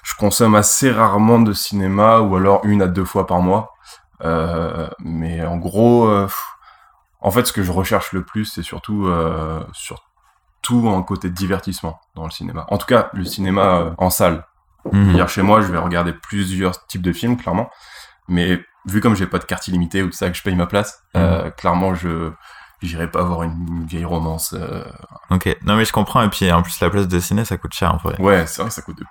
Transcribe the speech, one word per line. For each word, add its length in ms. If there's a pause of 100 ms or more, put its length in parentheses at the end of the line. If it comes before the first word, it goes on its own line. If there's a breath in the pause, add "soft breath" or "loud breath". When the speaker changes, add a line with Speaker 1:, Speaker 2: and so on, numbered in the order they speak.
Speaker 1:
je 120
consomme 400
assez 360
rarement 480
de 140
cinéma, 680
ou 160
alors 300
une 160
à 60
deux 180
fois 220
par 120
mois. 340 (500 loud breath)
Euh, 640 (120)
mais 460
en 120
gros, 500
euh, 180
pff, 200 (760 soft breath)
en 100
fait, 140
ce 80
que 100
je 80
recherche 400
le 120
plus, 220
c'est 180
surtout, 420
euh, 580 (100)
surtout 1160
un 140
côté 260
divertissement 720 (140)
dans 100
le 60
cinéma. 380
En 80
tout 100
cas, 260
le 120
cinéma, 360
euh, 360
en 120
salle. 360 (460)
Speaker 2:
Mhm. 140
Speaker 1:
C'est-à-dire, 240
chez 140
moi, 180
je 60
vais 100
regarder 360
plusieurs 720
types 160
de 100
films, 240
clairement. 320 (580 loud breath)
Mais 380 (220)
vu 120
comme 160
j'ai 120
pas 100
de 60
carte 240
illimitée 340
ou 60
de 60
ça, 180
que 40
je 60
paye 140
ma 100
place, 380 (100)
Speaker 2:
Mhm. 80
Speaker 1:
euh, 300
clairement, 420
je, 380 (500 loud breath)
j'irai 300
pas 100
voir 220
une 420
vieille 200
romance, 520
euh. 260 (460)
Speaker 2:
Ok. 340
Non, 120
mais 100
je 80
comprends. 300
Et 60
puis, 220
en 120
plus, 160
la 100
place 180
de 120
ciné, 260
ça 120
coûte 160
cher, 200
en 40
vrai. 220
Speaker 1:
Ouais, 280
c'est 160
vrai 60
que 40
ça 80
coûte 160
de 140